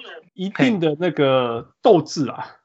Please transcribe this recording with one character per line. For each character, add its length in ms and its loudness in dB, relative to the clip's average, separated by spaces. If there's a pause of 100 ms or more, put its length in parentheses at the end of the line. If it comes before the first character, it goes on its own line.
(320)
一 160 -8
定 320 0
的 180 0
那 120 0
个 640 0 (100)
斗 180 6
志 280 -6
啊， 360 -14